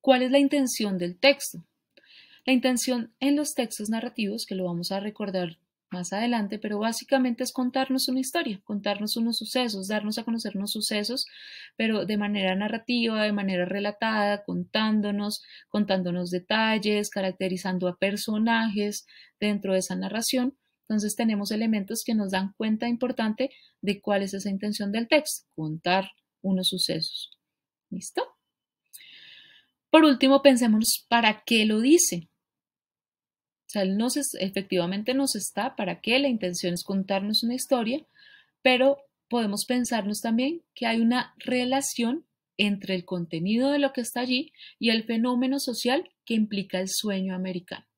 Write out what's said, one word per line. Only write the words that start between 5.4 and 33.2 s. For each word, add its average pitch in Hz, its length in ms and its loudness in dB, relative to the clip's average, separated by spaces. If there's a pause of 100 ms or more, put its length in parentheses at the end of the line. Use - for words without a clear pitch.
más 180 200 -8
adelante, 214 480 -2
pero 208 180 -6
básicamente 247 680 0
es - 80 -8
contarnos 262 560 -2
una 254 100 -2
historia, 262 460 -4
contarnos 208 500 -4
unos 233 220 -2
sucesos, 214 500 -4
darnos 214 300 -2
a 233 80 -8
conocer 226 320 -4
unos 202 160 -4
sucesos, 214 520 -4 (520)
pero 220 280 0
de 208 120 -2
manera 202 360 0
narrativa, 220 720 -2
de 214 80 2
manera 190 320 0
relatada, 208 800 -2
contándonos, 208 1000 -2 (280)
contándonos 180 600 0
detalles, 208 800 0
caracterizando 185 800 -2
a 180 100 -2
personajes 214 1080 0 (340)
dentro 202 320 0
de 190 80 4
esa 185 160 -4
narración. 226 640 -2 (240)
Entonces 208 340 -2
tenemos 208 360 0
elementos 214 520 -2
que 233 100 -2
nos 202 180 0
dan 190 260 -2
cuenta 220 320 0
importante 240 640 -2 (280)
de 202 220 -2
cuál 202 200 0
es 196 120 -4
esa 196 160 -6
intención 202 420 -4
del 233 160 -2
texto, - 480 2
contar 170 560 0 (300)
unos 185 260 0
sucesos. - 720 -4 (500)
¿Listo? - 440 -8 (1600)
Por 320 120 10
último, 269 360 6
pensemos 226 680 6
para 226 380 2
qué 214 220 4
lo 214 120 2
dice. 240 480 4 (1400)